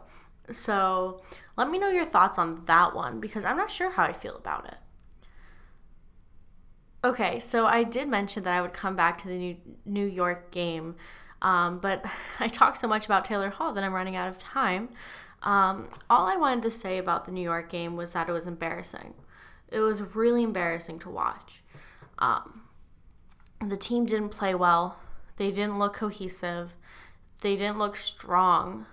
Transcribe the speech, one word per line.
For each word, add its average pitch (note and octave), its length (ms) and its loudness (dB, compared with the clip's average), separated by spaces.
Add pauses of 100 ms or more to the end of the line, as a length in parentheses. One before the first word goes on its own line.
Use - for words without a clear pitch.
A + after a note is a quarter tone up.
(520)
So F#3 720 0 (360)
let B3+ 120 2
me E4+ 80 0
know G4 120 2
your F4+ 160 2
thoughts F#3+ 320 4
on E3 280 -2
that E3+ 300 6
one A3 240 -4
because G#3+ 260 -6
I'm B3 120 0
not G#4 120 0
sure F#4 220 -2
how F#3+ 120 4
I F3 100 2
feel - 220 -10
about - 300 -8
it. - 120 -16 (2250)
Okay, A#3 360 0
so A#3 260 2
I A#3 180 6
did A#3+ 240 -2
mention G3+ 360 -2
that F3+ 120 0
I F3+ 60 2
would F3+ 120 -4
come F#3+ 220 -4
back F3 260 4
to F#3+ 60 -12
the F3+ 100 -6
New, F3+ 200 -6 (280)
New G3+ 200 -2
York F3+ 460 -2
game, E3+ 440 -4 (460)
um, F3+ 380 2
but F#3+ 260 -2 (180)
<laughs> - 160 -12
I - 80 0
talked - 300 4
so A#3+ 100 -2
much G#3+ 180 0
about F#3+ 200 2
Taylor G3+ 240 -2
Hall D4 240 -4
that G3 100 -2
I'm F#3+ 100 -2
running F#3 220 -4
out F#3 140 -4
of F#3 80 -10
time. A3 520 0 (540)
Um, F#3+ 460 2 (200)
all F4+ 180 6
I F#4+ 80 2
wanted C4+ 280 2
to A3+ 80 0
say F#3 260 -4
about F3+ 280 -2
the F3+ 60 -10
New F#3 100 -6
York E3+ 280 -2
game E3+ 260 -6
was E3+ 180 -8
that E3+ 160 -2
it - 20 -2
was E3 140 -4
embarrassing. E3+ 680 -8 (540)
It A3 100 -2
was G#3+ 220 2
really A#3 420 4
embarrassing E3+ 560 -2
to F3+ 100 -14
watch. - 540 -6 (560)
Um, - 440 -2 (1000)
the G3 120 -4
team A#3+ 280 2
didn't G#3+ 240 0
play G3 240 -2
well. F3 460 4 (380)
They G3 120 0
didn't G3+ 300 -2
look G3+ 160 2
cohesive. F3+ 800 -6 (640)
They G3 140 2
didn't G#3 240 -2
look G#3 180 0
strong. F#3 960 2